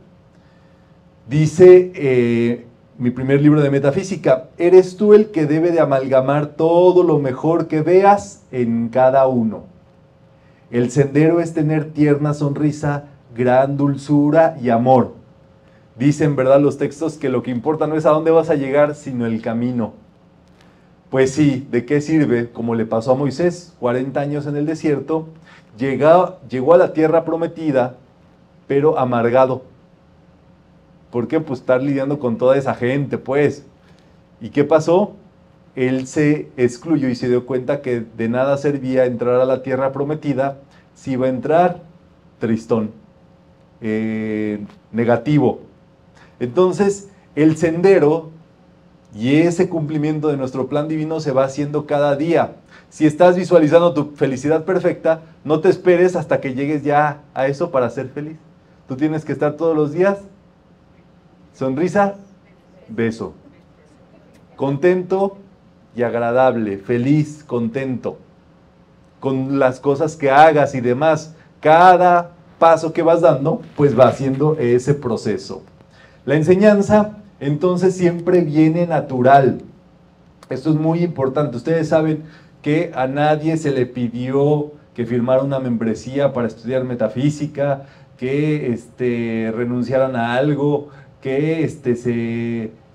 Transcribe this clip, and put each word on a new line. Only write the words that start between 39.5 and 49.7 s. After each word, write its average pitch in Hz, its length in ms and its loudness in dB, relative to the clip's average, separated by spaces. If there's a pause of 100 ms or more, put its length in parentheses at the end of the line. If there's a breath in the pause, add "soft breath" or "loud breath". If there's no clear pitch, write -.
tierra 135 300 -4
prometida 139 640 -4 (360 soft breath)
si - 180 -10
iba 127 160 -2
a - 20 0
entrar 151 520 0 (580)
tristón, 110 520 -2 (880)
eh, 110 800 -6 (320)
negativo. 117 680 0 (800 soft breath)
Entonces, 180 720 -2 (260 soft breath)
el 156 200 4
sendero 165 760 2 (840)
y 127 220 0
ese 170 320 0
cumplimiento 156 580 -4